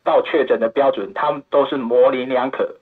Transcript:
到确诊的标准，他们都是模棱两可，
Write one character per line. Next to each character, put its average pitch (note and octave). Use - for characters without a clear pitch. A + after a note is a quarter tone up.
到 D3+
确 C#3+
诊 -
的 A2+
标 C#3
准， -
他 D3
们 D3
都 C#3+
是 D3
模 B2
棱 B2+
两 C3
可， -